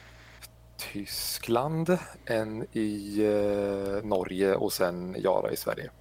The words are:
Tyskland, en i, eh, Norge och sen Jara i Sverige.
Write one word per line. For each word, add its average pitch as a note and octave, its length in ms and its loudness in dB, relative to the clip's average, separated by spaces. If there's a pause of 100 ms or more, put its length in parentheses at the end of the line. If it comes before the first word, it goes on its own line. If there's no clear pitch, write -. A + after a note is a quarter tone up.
(760)
Tyskland, D3 1200 0 (280)
en A2 460 -2
i, G#2 540 -2
eh, G2+ 840 0
Norge F#2 480 2
och G2+ 180 0
sen F2+ 460 0
Jara - 320 2
i - 40 -2
Sverige. - 340 -4 (120)